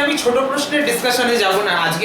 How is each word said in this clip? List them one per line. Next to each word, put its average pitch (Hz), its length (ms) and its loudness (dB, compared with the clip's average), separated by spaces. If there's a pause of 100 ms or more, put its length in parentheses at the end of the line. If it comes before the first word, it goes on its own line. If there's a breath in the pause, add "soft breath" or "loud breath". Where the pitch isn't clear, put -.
আমি 302 100 0 (100)
ছোট 240 120 2 (120)
প্রশ্নের 285 400 -2
ডিসকাশনে 240 540 0
যাব 190 140 2 (120)
না, 180 40 0 (140)
আজকে 165 180 -2